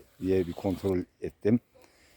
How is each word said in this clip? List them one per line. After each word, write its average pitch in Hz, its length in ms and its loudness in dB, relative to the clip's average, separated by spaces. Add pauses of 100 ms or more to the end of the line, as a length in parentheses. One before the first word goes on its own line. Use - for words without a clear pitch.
(200)
diye 92 260 2
bir 85 60 -6
kontrol 95 460 -2 (220)
ettim. - 400 0 (560)